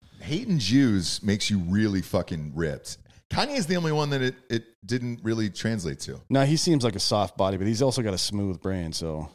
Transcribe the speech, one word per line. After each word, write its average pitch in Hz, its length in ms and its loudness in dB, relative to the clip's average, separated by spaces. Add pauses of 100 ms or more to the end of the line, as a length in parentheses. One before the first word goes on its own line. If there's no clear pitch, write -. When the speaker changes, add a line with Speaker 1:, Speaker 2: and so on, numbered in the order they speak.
(200)
Speaker 1:
Hating 180 400 0
Jews 107 640 2
makes 101 260 0
you 104 100 2
really 95 420 2
fucking 82 520 -4
ripped. 76 440 -4 (320)
Kanye 277 260 0
is 226 100 0
the 180 120 0
only 160 160 0
one 147 160 0
that 139 120 0
it, 127 140 0 (140)
it 117 160 -2 (200)
didn't 117 380 -4
really 113 260 0
translate 87 520 -4
to. 67 180 -10 (100)
Speaker 2:
No, 135 140 4
he 151 140 4
seems 147 260 4
like 104 140 0
a - 20 -4
soft 104 380 0
body, 98 180 2
but 92 100 -2
he's 113 160 0
also 131 200 2
got 107 120 0
a 90 40 -2
smooth 101 440 -2
brain, 90 300 -4
so 78 440 -6